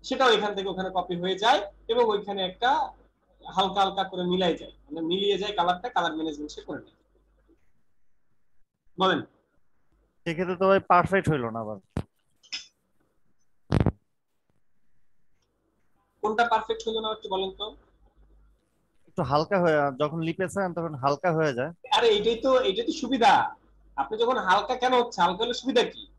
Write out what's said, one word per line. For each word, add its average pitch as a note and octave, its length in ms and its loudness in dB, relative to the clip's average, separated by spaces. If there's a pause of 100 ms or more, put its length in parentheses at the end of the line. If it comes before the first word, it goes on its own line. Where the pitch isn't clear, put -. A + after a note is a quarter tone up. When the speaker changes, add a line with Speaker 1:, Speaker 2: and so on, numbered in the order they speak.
Speaker 1:
সেটাও B3+ 280 2
এখান G#3 240 2
থেকে F#3+ 140 -6
ওখানে F#3 260 -6
copy F3+ 220 -2
হয়ে F#3 220 -4
যায় A#3 220 4 (280)
এবং A#3+ 160 4
ওইখানে G3 380 -2
একটা F#3 500 -2 (600)
হালকা F#3+ 260 0
হালকা F#3+ 240 0
করে F#3 200 -8
মিলাই F3+ 320 0
যায়, - 140 -16
মানে D3+ 300 -14
মিলিয়ে F#3+ 380 -2
যায় G3+ 140 -6
কালারটা, F3+ 360 -2
color E3 280 -2
management D3 360 -8
সে - 80 -14
করে - 200 -12
নেয়। - 120 -20 (2000)
বলেন। F#3 220 2 (1040)
Speaker 2:
সেক্ষেত্রে E3+ 320 -4
তো F#3+ 120 2
ভাই F#3+ 120 6
perfect F3 500 2
হইলো B2 200 0
না A2+ 100 -8
আবার। G#2+ 160 -8 (4000)
Speaker 1:
কোনটা A3 280 0
perfect A3 400 4
হইলো A3 120 -2
না A3 80 -6
একটু G#3+ 200 -8
বলেন F#3+ 220 -2
তো? G#3 260 -12 (1300)
Speaker 2:
একটু - 140 -4
হালকা D#3 380 2
হয়ে, E3 160 4 (240)
যখন D3+ 200 -2
লিপে E3 280 -2
ছাড়েন F#3 260 -4
তখন E3 200 -6
হালকা C#3+ 380 0
হয়ে D#3 220 2
যায়। C#3 180 -4 (180)
Speaker 1:
আরে - 180 4
এইটাই G#3+ 280 2
তো, B3+ 240 4
এইটাই G#3 260 -2
তো - 60 -4
সুবিধা। A3 640 2 (420)
আপনি G#3+ 220 -4
যখন A#3 200 2
হালকা G3+ 380 0
কেন B3+ 160 0
হচ্ছে, A#3+ 300 0
হালকা F3+ 220 2
হলে A#3+ 100 -4
সুবিধা A#3+ 280 0
কি? - 240 -6 (120)